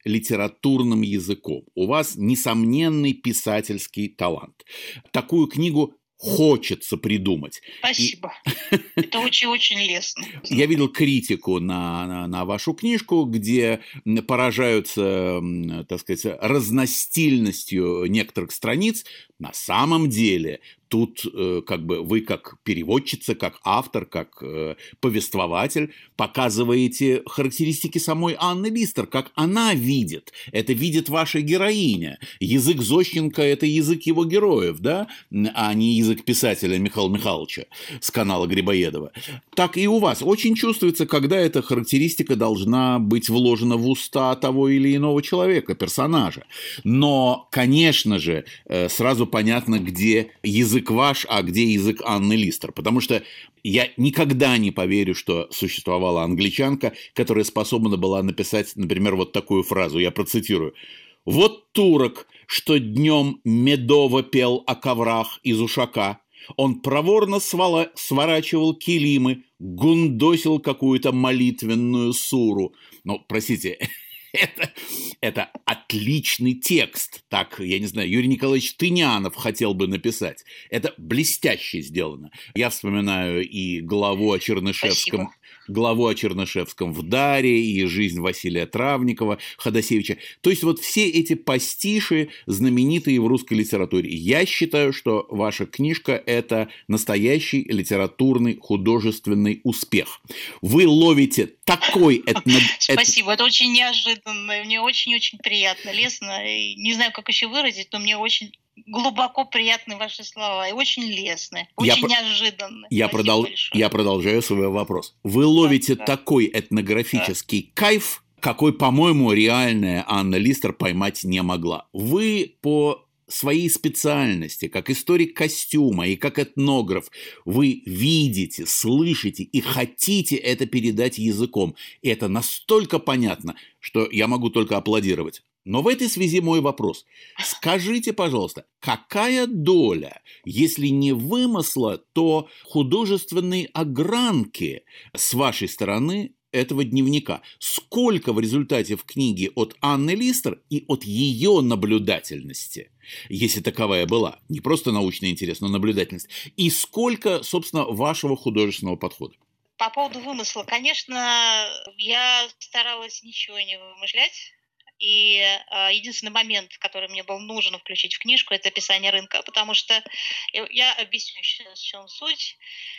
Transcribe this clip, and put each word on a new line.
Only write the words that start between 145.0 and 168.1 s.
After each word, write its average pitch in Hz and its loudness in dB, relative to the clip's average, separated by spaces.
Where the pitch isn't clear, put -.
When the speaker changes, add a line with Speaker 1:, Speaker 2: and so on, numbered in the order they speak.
Speaker 1:
с - -2
вашей 120 0
стороны 131 -4
этого 135 0
дневника? 131 0
Сколько - -2
в 107 0
результате 117 0
в - -10
книге 104 -2
от 110 -2
Анны 143 0
Листер 233 -2
и 147 -4
от 135 -4
её 135 2
наблюдательности, 101 0
если 104 -2
таковая 98 0
была, 107 -2
не 147 -6
просто 143 0
научный 98 -2
интерес, 85 -6
но 101 -4
наблюдательность, 98 -2
и 170 2
сколько, 214 -2
собственно, 165 -4
вашего 135 -2
художественного 104 -2
подхода? - -10
Speaker 2:
По 226 -2
поводу 277 -6
вымысла, 240 -10
конечно, 240 -2
я 240 0
старалась 233 -8
ничего 220 -10
не 190 -8
вымышлять. 196 -4
И, 208 4
э, 196 -2
единственный 214 -6
момент, 214 -4
который 190 -8
мне 190 -12
был 196 -10
нужен 214 -4
включить - -4